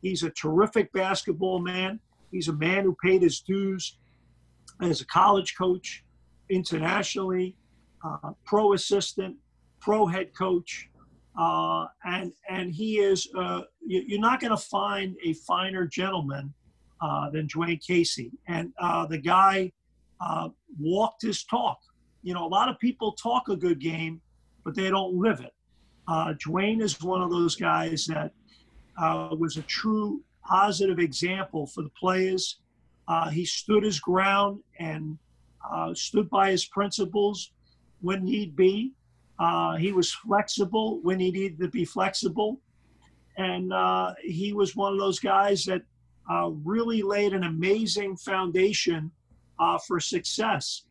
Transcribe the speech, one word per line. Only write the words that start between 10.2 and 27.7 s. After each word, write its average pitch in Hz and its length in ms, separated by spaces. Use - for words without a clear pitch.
coach. 180 540
Uh, 165 460
and, 180 280
and 180 240
he 214 260
is, 196 380
uh, 180 240
you, 185 200
you're 202 140
not 240 200
gonna 226 160
find 196 640
a 165 120
finer 185 520
gentleman, 143 680
uh, 147 260
than 156 200
Dwayne 165 380
Casey. 170 440
And, 170 320
uh, 170 240
the 160 140
guy, 185 540
uh, 165 260
walked 180 420
his 220 240
talk. - 340
You 180 100
know, 175 140
a - 20
lot 214 220
of - 80
people 226 340
talk 240 380
a 196 60
good 165 220
game, 160 440
but 156 100
they 190 140
don't 190 260
live 185 260
it. - 120
Uh, 160 260
Dwayne 196 380
is 196 200
one 185 200
of 175 80
those 170 240
guys 160 520